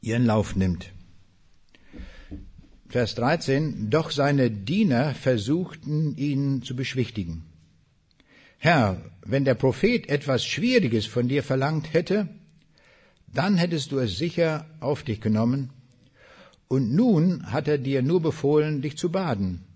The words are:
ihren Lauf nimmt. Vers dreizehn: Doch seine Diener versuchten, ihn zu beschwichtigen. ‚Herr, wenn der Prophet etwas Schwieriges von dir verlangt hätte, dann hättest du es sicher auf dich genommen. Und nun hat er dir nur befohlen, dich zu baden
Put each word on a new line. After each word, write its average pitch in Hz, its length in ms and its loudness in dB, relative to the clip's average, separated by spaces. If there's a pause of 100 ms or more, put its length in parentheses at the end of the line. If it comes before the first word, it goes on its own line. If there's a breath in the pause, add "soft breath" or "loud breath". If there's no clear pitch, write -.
ihren 117 240 0
Lauf 107 320 2
nimmt. 90 340 0 (2000 loud breath)
Vers 120 260 -2
dreizehn: 135 760 -2
Doch 156 200 0
seine 139 400 2
Diener 131 640 0
versuchten, 143 1000 -2
ihn 139 460 0
zu - 120 -10
beschwichtigen. 107 720 -4 (1120 soft breath)
‚Herr, 113 460 4 (200)
wenn 135 220 0
der 131 100 4
Prophet 196 540 2
etwas 139 380 0
Schwieriges 160 580 2
von 123 240 -2
dir 135 140 0
verlangt 147 500 -2
hätte, 185 380 0 (960 soft breath)
dann 185 320 0
hättest 165 340 0
du 135 60 0
es 107 180 0
sicher 160 480 0 (160)
auf 143 220 -2
dich 107 180 -4
genommen. 120 480 0 (1000 loud breath)
Und 131 260 0
nun 175 580 4
hat 147 160 -2
er 151 80 2
dir 135 240 0
nur 160 220 2
befohlen, 151 580 2
dich 143 160 -6
zu 180 140 -2
baden 104 540 -2 (120)